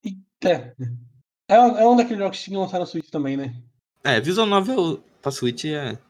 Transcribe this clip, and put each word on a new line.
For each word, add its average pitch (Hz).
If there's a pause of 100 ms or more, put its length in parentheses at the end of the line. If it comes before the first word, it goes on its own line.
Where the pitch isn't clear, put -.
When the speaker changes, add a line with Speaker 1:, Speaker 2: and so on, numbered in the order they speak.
Speaker 1:
E, 196 (260)
é. 170 (760)
É 214
um, 233
é 220
um 247
daqueles 233
jogos 190
que -
tinha 196
que 190
lançar 185
na 175
Switch -
também, 139
né? 135 (480)
Speaker 2:
É, 131
visual 185
novel 196 (200)
pra 139
Switch 123
é. 143 (120)